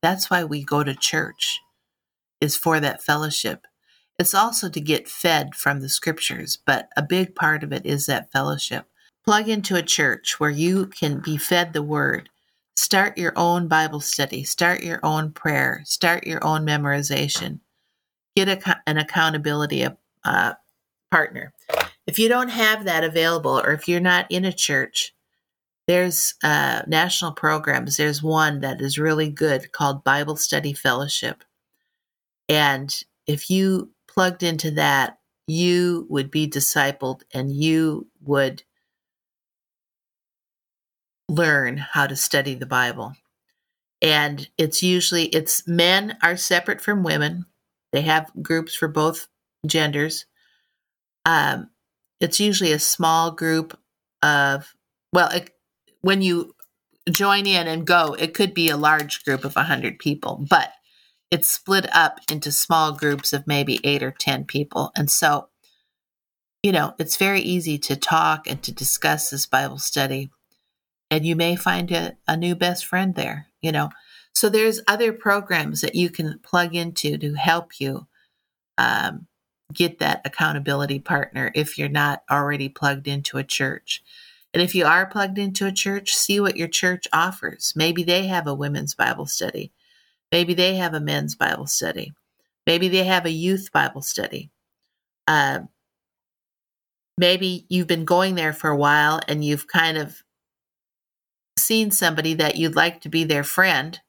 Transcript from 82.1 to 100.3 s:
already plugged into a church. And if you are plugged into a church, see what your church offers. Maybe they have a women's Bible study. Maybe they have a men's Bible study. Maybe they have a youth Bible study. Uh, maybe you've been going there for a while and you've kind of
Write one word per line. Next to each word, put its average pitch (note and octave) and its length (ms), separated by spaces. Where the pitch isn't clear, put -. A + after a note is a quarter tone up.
already C#3+ 400
plugged C#3 380
into C#3 320
a C#3 40
church. - 600
And E3+ 80
if F3+ 140
you E3+ 100
are F3 200
plugged G3 320
into G3 280
a G3 60
church, G3 440
see G3+ 240
what G3 160
your E3+ 120
church F3+ 440
offers. - 640
Maybe E3 280
they F3+ 240
have F3 200
a C#3+ 60
women's C#3+ 400
Bible - 320
study. - 460
Maybe F3 220
they F3+ 220
have F3 180
a D3+ 60
men's D3 360
Bible - 320
study. - 460
Maybe E3+ 240
they F#3 140
have F#3 220
a E3 60
youth F#3 400
Bible C#3 300
study. - 480
Uh, C#3+ 340
maybe F3+ 520
you've F3+ 180
been E3+ 180
going F#3 300
there D#3+ 180
for D#3 160
a D3 80
while D3 500
and D3+ 180
you've D3 220
kind D#3+ 300
of D3+ 260